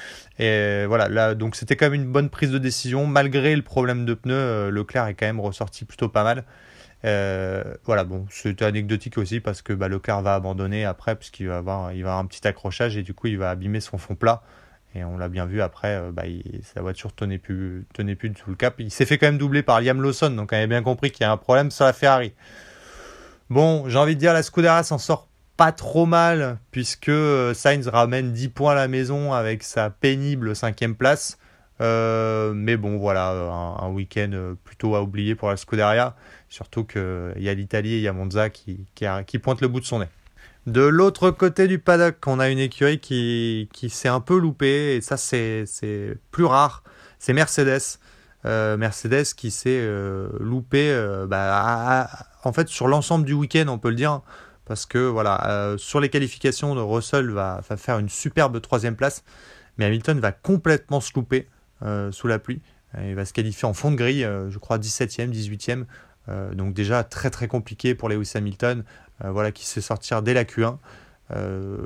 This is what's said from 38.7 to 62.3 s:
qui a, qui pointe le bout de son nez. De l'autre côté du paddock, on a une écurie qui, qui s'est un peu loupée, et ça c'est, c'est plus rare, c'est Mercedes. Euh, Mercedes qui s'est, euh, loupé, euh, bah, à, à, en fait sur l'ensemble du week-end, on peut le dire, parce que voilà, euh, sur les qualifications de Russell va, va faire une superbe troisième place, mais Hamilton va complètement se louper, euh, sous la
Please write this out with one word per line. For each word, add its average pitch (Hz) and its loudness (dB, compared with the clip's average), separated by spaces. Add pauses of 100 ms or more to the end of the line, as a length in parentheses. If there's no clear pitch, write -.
qui 107 -6
a, 98 -2
qui - -6
pointe 131 0
le 131 2
bout 123 -2
de - -8
son 117 -4
nez. 92 -2 (580)
De 120 4
l'autre 180 6
côté 190 4
du 185 2
paddock, 170 4 (100)
on 131 2
a 131 4
une 131 0
écurie 139 2
qui, 117 -2
qui - -8
s'est - -4
un 123 2
peu 180 2
loupée, 143 2
et 117 -2
ça - -4
c'est, 113 -2
c'est 104 -6 (120)
plus 170 2
rare, 160 2 (360)
c'est - -2
Mercedes. 139 2 (460)
Euh, 110 0
Mercedes 113 0
qui 113 -8
s'est, 127 0
euh, 98 -4 (100)
loupé, 127 0
euh, 101 -2
bah, 98 0
à, 117 2
à, - -10 (180)
en 127 0
fait 160 0
sur - -4
l'ensemble 147 2
du 139 0
week-end, 147 2
on 120 -4
peut 120 -2
le 117 2
dire, 143 0 (460)
parce 110 -8
que - -2
voilà, 110 2
euh, 104 -2
sur - -2
les 143 2
qualifications 139 -2
de 127 -2
Russell 117 0
va, 98 -4
va 107 -6
faire 120 -2
une 104 -2
superbe 139 0
troisième 117 -2
place, 139 -2 (540)
mais 107 2
Hamilton 113 0
va 101 2
complètement 156 2
se - -8
louper, 131 -2 (340)
euh, 101 -4
sous - -8
la 113 2